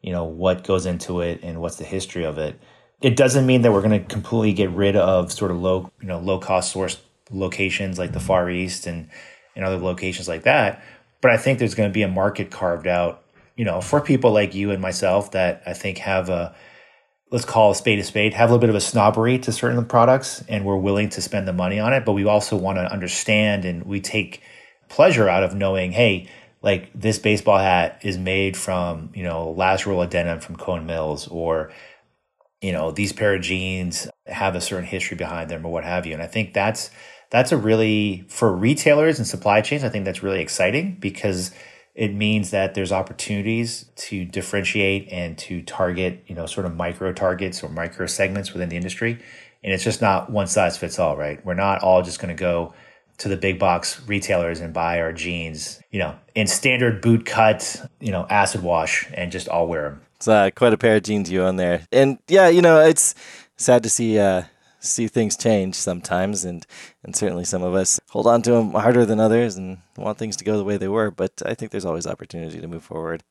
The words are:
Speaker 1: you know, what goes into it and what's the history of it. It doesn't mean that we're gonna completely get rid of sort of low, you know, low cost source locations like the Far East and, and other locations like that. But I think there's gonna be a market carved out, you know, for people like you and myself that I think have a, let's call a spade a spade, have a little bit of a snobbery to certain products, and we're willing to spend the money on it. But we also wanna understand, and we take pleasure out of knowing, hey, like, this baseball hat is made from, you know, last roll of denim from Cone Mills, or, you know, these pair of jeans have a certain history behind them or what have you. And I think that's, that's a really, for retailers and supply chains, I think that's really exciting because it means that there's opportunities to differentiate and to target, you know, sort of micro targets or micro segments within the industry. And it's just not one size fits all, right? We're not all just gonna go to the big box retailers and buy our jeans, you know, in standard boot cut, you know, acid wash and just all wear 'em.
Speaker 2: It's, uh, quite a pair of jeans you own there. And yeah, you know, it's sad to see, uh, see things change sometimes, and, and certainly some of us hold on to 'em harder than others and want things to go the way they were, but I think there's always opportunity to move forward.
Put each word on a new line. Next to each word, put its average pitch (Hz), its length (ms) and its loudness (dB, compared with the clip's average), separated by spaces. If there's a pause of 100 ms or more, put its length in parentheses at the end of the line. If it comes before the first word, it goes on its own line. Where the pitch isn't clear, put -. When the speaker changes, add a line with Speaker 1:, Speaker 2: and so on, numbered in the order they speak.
Speaker 1:
you 90 100 -8
know, 87 120 -4
what 90 400 0
goes 92 200 0
into 87 360 -4
it 85 220 -4
and 82 180 -10
what's 82 160 -6
the 80 80 -14
history 90 400 -6
of 78 140 -4
it. 76 220 -8 (400)
It 123 160 2
doesn't 131 300 4
mean 127 160 6
that 117 100 6
we're 98 100 4
gonna 107 180 4
completely 110 520 -2
get 95 180 0
rid 98 260 2
of 90 360 2
sort 98 180 -2
of 87 100 -2
low, 92 300 -2 (100)
you 104 60 -12
know, 90 120 -8
low 92 200 -2
cost 92 340 -2
source 92 260 -6 (320)
locations 95 680 -4
like 87 140 -6
the 76 80 -6
Far 90 300 2
East 90 360 -6
and, 82 220 -10 (480)
and 98 80 -6
other 95 140 -2
locations 90 500 -6
like 82 140 -6
that. 123 400 4 (400)
But 127 80 6
I 113 80 4
think 131 200 0
there's 110 160 0
gonna 104 140 2
be 104 140 0
a 98 60 2
market 95 420 -2
carved 87 360 -2
out, 87 360 0 (340)
you 117 80 -2
know, 92 160 -2
for 147 200 0
people 123 320 4
like 101 220 2
you 101 160 -2
and 95 120 -2
myself 95 500 0
that 90 340 -2
I 90 60 -8
think 90 260 -8
have 92 300 -2
a, 85 260 -4 (760)
let's 123 140 -2
call 107 260 4
a 95 40 0
spade 104 240 0
a 101 60 -4
spade, 107 300 0
have 117 160 4
a - 20 8
little 120 80 6
bit 117 100 6
of 107 60 4
a 98 40 2
snobbery 110 580 2
to 123 140 -4
certain 120 340 -2
products, 127 640 4
and 104 160 -4
we're 98 120 0
willing 101 340 0
to 95 120 -8
spend 95 260 -6
the 92 40 -4
money 90 260 -2
on 113 160 0
it. 127 100 0
But 117 80 0
we 98 120 0
also 107 320 2
wanna 92 260 -2
understand, 101 840 0
and 87 200 -6
we 98 160 -6
take 98 420 -6 (460)
pleasure 139 400 4
out 92 140 4
of 92 120 0
knowing, 95 380 -2
hey, 98 360 2 (320)
like, 95 340 0
this 107 240 -2
baseball 104 400 2
hat 90 440 2
is 95 160 -4
made 92 380 -2
from, 87 580 -4
you 92 100 -10
know, 82 260 -6
last 92 360 0
roll 92 160 0
of 87 80 -2
denim 85 280 -2
from 82 180 -14
Cone 85 300 -6
Mills, 78 400 -6
or, 82 460 -4 (880)
you 98 100 -6
know, 80 220 -4
these 98 200 -4
pair 104 220 2
of 90 80 -4
jeans 92 640 -4 (200)
have 95 280 -4
a 90 60 -4
certain 90 240 -6
history 90 320 -8
behind 82 340 -8
them 80 140 -10
or 82 80 -6
what 82 100 -4
have 87 240 -4
you. 80 60 -8
And 78 100 -10
I 85 60 -10
think 107 240 -4
that's, 104 380 -2 (400)
that's 117 200 2
a 170 60 4
really, 107 720 2
for 107 260 2
retailers 147 640 4
and 117 80 -2
supply 104 360 2
chains, 147 200 -4
I 123 60 -2
think 104 160 -4
that's 92 180 -6
really 95 180 -2
exciting 143 600 -2
because 95 500 -4 (460)
it 104 180 -4
means 104 360 0
that 98 240 -2
there's 95 180 -2
opportunities 107 920 -4 (100)
to 98 280 -8
differentiate 98 840 -2
and 87 280 -8
to 87 240 -10
target, 90 680 -4
you 90 80 -14
know, 82 100 -10
sort 92 200 -8
of 85 100 -8
micro 87 360 -6
targets 92 520 -4
or 76 60 -10
micro 85 360 -8
segments 95 460 -4
within 87 160 -6
the 85 80 -8
industry. 113 420 -4 (460)
And 95 80 -4
it's 90 100 -2
just 110 180 -2
not 98 300 0
one 101 160 -2
size 90 320 0
fits 85 220 -8
all, 78 160 0
right? 73 280 -8
We're 90 100 -4
not 98 280 0
all 92 200 6
just 87 180 -8
gonna 87 140 -6
go 85 380 -2 (460)
to - 100 -6
the 98 80 -2
big 92 220 -2
box 90 480 0
retailers 87 540 -2
and 82 120 -10
buy 85 280 -2
our 82 120 -4
jeans, 82 680 -10 (100)
you 101 80 -6
know, 78 180 -6 (180)
in 107 120 2
standard 123 540 2
boot 113 260 4
cut, - 500 2 (240)
you 117 100 -6
know, 90 200 -4
acid 101 320 0
wash 85 520 0
and 87 160 -8
just 90 180 -10
all 85 200 0
wear 78 180 -4
'em. 71 140 -12 (160)
Speaker 2:
It's, - 100 -8
uh, 104 300 6
quite 120 160 6
a 107 60 2
pair 113 180 4
of 101 60 2
jeans 101 280 -2
you 92 120 0
own 92 140 2
there. 87 260 0 (100)
And 135 340 4
yeah, 190 220 8
you 175 140 8
know, 165 180 10
it's 160 340 6 (420)
sad 123 260 4
to 110 60 -4
see, 110 300 2
uh, 95 260 4 (360)
see - 260 -2
things 107 300 0
change 98 400 2
sometimes, 92 680 -2
and, 87 220 -10 (380)
and 92 100 -12
certainly 90 300 -2
some 90 180 -4
of 90 120 -2
us 95 260 0 (100)
hold 110 160 0
on 117 160 6
to 117 140 4
'em 110 160 2
harder 117 340 4
than 107 140 0
others 110 360 4
and 92 220 -10 (180)
want 101 220 -6
things 110 200 -8
to - 60 -14
go 107 120 0
the 101 80 -2
way 101 120 -2
they 95 120 -4
were, 107 220 0
but 87 200 -4 (160)
I 117 80 -4
think 113 160 -12
there's 101 140 -8
always 85 220 -4
opportunity 82 540 -12
to 82 60 -14
move 85 160 -12
forward. 82 480 -8